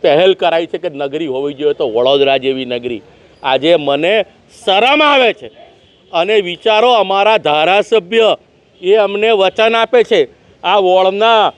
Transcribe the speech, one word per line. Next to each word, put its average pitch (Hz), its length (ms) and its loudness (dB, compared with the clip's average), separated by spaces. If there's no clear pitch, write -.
પહેલ 170 320 2
કરાઈ 170 320 -2
છે - 120 -10
કે 170 160 -8
નગરી 143 400 -8
હોવી 143 200 -6
જોઈએ, 143 200 -2
તો 147 140 -4
વડોદરા 135 500 0
જેવી 131 360 -4
નગરી. 120 280 -8
આજે 135 340 0
મને 147 360 -2
શરમ 233 380 2
આવે 277 300 2
છે. 123 160 -14
અને 185 280 0
વિચારો, 214 540 0
અમારા 202 440 0
ધારાસભ્ય 185 880 0
એ 190 140 2
અમને 208 340 0
વચન 220 340 0
આપે 226 300 0
છે, 202 160 0
આ 185 180 0
વોર્ડના 190 760 2